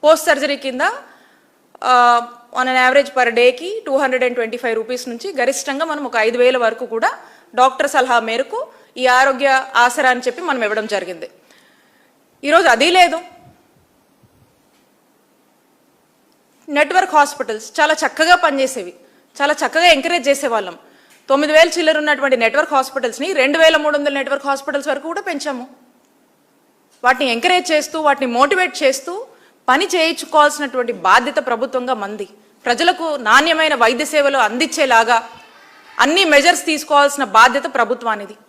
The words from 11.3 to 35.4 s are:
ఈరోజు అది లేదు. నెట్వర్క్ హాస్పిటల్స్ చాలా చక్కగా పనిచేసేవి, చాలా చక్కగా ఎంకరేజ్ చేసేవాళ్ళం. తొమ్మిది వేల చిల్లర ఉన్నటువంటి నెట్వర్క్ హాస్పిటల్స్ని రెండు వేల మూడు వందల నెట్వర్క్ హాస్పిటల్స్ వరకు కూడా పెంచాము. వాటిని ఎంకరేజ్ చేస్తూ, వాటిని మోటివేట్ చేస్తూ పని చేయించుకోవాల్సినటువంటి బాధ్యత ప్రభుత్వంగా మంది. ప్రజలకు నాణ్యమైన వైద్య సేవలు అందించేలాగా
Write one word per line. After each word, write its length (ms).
ఈరోజు 240
అది 220
లేదు. 320
నెట్వర్క్ 460
హాస్పిటల్స్ 680
చాలా 140
చక్కగా 400
పనిచేసేవి, 600
చాలా 100
చక్కగా 320
ఎంకరేజ్ 440
చేసేవాళ్ళం. 500
తొమ్మిది 240
వేల 160
చిల్లర 300
ఉన్నటువంటి 380
నెట్వర్క్ 380
హాస్పిటల్స్ని 580
రెండు 260
వేల 180
మూడు 220
వందల 140
నెట్వర్క్ 340
హాస్పిటల్స్ 420
వరకు 140
కూడా 180
పెంచాము. 480
వాటిని 260
ఎంకరేజ్ 420
చేస్తూ, 280
వాటిని 320
మోటివేట్ 500
చేస్తూ 440
పని 180
చేయించుకోవాల్సినటువంటి 1080
బాధ్యత 440
ప్రభుత్వంగా 480
మంది. 340
ప్రజలకు 520
నాణ్యమైన 580
వైద్య 300
సేవలు 340
అందించేలాగా 880